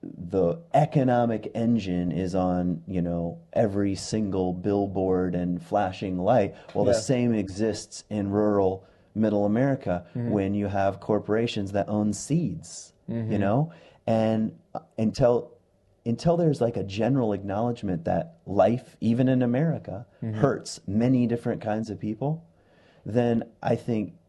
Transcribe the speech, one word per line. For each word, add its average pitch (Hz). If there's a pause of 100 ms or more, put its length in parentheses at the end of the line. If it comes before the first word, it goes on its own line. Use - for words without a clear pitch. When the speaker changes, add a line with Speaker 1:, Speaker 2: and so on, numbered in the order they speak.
Speaker 1:
the 87 (160)
economic 123
engine 95
is 90
on, 90
you 90
know, 85 (160)
every 101
single 95
billboard 95
and 90
flashing 95
light. 101 (200)
Well, 101
Speaker 2:
Yeah. 101
Speaker 1:
the 95
same 123
exists 101
in 101
rural 101 (300)
middle 104
America 107 (100)
Speaker 2:
Mm-hmm. 120
Speaker 1:
when 101
you 101
have 98
corporations 107
that 101
own 107
seeds, 117 (160)
you 113
Speaker 2:
Mm-hmm. 113
Speaker 1:
know? 117 (340)
And, 110 (220)
uh, - (180)
until, 120 (520)
until 120
there's, 160
like, 117
a 98
general 110
acknowledgement 98
that 87
life, 101
even 120
in 127
America, 120 (160)
Speaker 2:
Mm-hmm. 107
Speaker 1:
hurts -
many 123
different 117
kinds 110
of 98
people, 135 (640)
then 117 (180)
I 120
think 113 (140)